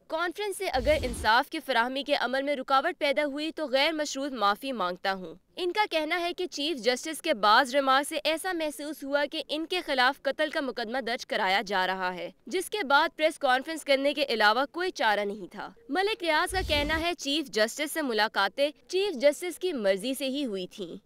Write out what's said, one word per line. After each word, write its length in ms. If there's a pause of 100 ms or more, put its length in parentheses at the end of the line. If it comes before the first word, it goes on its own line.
कॉन्फ्रेंस 480
से 120
अगर 360
इंसाफ 440
की 120
फराहमी 420
के 140
अमल 260
में 140
रुकावट 400
पैदा 280
हुई 260
तो 180
गैर 260
मशरूत 400
माफी 380
मांगता 400
हूँ। 260 (200)
इनका 280
कहना 300
है 160
कि 160
चीफ 300
जस्टिस 420
के 160
बाज 380
रिमार्क 340
से 80 (100)
ऐसा 260
महसूस 520
हुआ 220
कि 240
इनके 300
खिलाफ 440
कत्ल 260
का 100
मुकदमा 400
दर्ज 240
कराया 380
जा 220
रहा 260
है, 220 (160)
जिसके 360
बाद 320
प्रेस 220
कॉन्फ्रेंस 460
करने 300
के 120
अलावा 460
कोई 200
चारा 320
नहीं 240
था। 260 (160)
मलिक 320
रियाज 300
का 120
कहना 320
है 200
चीफ 360
जस्टिस 400
से 100
मुलाकातें 680 (200)
चीफ 280
जस्टिस 400
की 200
मर्जी 360
से 140
ही 160
हुई 240
थीं। 380